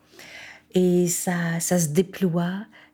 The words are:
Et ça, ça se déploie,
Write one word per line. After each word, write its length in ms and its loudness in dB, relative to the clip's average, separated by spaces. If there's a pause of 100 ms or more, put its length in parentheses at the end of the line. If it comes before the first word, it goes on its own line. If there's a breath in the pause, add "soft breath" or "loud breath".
(720 loud breath)
Et 360 4
ça, 520 -2
ça 180 0
se 120 2
déploie, 760 -2 (280 loud breath)